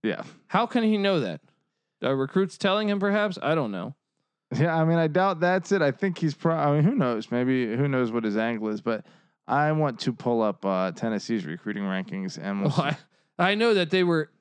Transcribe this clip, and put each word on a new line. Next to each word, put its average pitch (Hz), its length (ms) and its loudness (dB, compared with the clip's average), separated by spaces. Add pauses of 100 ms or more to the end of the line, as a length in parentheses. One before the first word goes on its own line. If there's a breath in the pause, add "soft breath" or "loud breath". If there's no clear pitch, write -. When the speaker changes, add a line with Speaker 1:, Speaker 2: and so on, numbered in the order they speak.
Speaker 1:
Yeah. 110 220 -4 (240)
Speaker 2:
How 202 180 2
can 233 180 0
he 214 140 2
know 196 220 2
that? 90 220 -4 (600)
Are 135 140 0
recruits 135 420 -2
telling 208 300 0
him 202 120 0
perhaps? 202 420 0
I 147 120 0
don't 135 180 -2
know. 98 240 -8 (600)
Speaker 1:
Yeah, 160 240 2
I 160 60 4
mean, 165 120 4
I 165 100 4
doubt 180 340 2
that's 180 320 2
it. 190 80 2
I 143 100 4
think 180 280 -2
he's 151 160 0
pro-, 165 200 0
I 147 200 2
mean, 151 80 4
who 226 120 4
knows? 120 360 0
Maybe, 123 440 0
who 143 140 0
knows 127 240 0
what 117 100 0
his 104 140 0
angle 110 320 -2
is, 107 100 -4
but 110 260 -4 (420 soft breath)
I 147 260 2
want 147 280 -2
to 127 120 -2
pull 117 280 -2
up, 104 240 -2
uh, 92 280 0
Tennessee's 107 520 -4
recruiting 101 380 -6
rankings 95 580 -6
and 101 200 -4
we'll 98 80 0
Speaker 2:
Well, 143 220 0
Speaker 1:
see. 135 60 -6 (400 soft breath)
Speaker 2:
I, 180 140 2
I 208 40 2
know 226 180 2
that 175 160 2
they 185 140 2
were 165 260 2 (120)